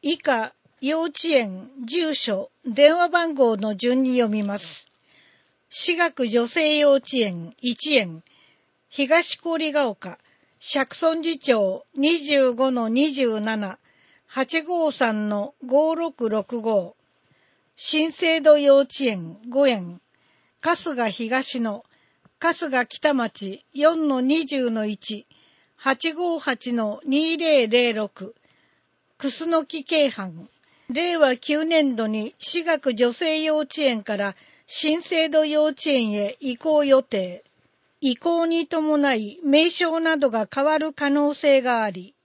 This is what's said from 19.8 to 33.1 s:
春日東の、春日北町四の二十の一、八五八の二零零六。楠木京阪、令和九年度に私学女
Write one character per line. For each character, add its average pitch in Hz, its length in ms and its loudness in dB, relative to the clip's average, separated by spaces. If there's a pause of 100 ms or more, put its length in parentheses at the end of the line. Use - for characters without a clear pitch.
春 330 340 -2
日 233 160 -2
東 240 500 -4
の、 220 240 -6 (540)
春 330 320 -2
日 247 160 0
北 - 280 -2
町 208 500 -6 (100)
四 311 320 2
の 262 140 0
二 285 260 0
十 262 240 -2
の 220 160 -2
一、 214 400 -10 (500)
八 285 360 -2
五 330 260 -2
八 254 340 -4
の 220 320 -2
二 311 320 0
零 302 300 4
零 240 260 2
六。 208 420 -8 (840)
楠 320 480 -2
木 302 180 -10
京 302 220 2
阪、 185 400 -8 (420)
令 339 280 -2
和 262 200 4
九 302 280 -2
年 311 320 2
度 220 100 -2
に 214 320 -6
私 - 240 -6
学 302 320 0
女 240 180 2